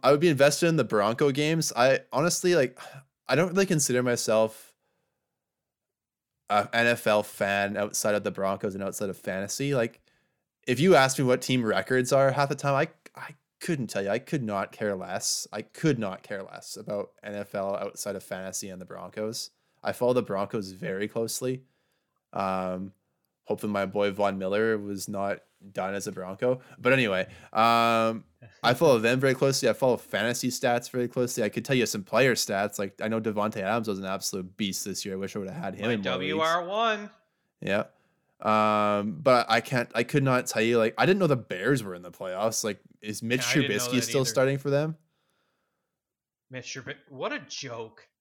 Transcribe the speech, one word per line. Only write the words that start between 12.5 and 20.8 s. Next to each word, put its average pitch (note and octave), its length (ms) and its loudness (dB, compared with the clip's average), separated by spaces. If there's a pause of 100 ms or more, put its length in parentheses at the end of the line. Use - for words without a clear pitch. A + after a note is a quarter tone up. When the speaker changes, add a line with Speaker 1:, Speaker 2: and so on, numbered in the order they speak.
Speaker 1:
time, C#3 200 -2
I, D3+ 140 2 (320)
I - 140 -14 (260)
couldn't C#3 280 -4
tell G2 140 -4
you. G2 80 -4
I A2 80 0
could C#3+ 240 -6
not G#2 300 -4
care G#2 220 -4
less. F#2 580 -6
I G#2+ 100 -8
could C#3+ 360 -2
not G2 240 -6
care G2 200 -10
less - 340 -16
about G#2 360 -8 (100)
N G#2 120 -10
F G2+ 200 -10
L G2 220 -4
outside G2+ 400 -8
of F#2 60 -10
fantasy F#2+ 460 -10
and F2+ 120 -12
the F2 60 -16
Broncos. F#2+ 640 -8 (320)
I G2+ 100 -2
follow B2 200 2
the B2 100 2
Broncos G2 500 -4
very G2+ 360 -6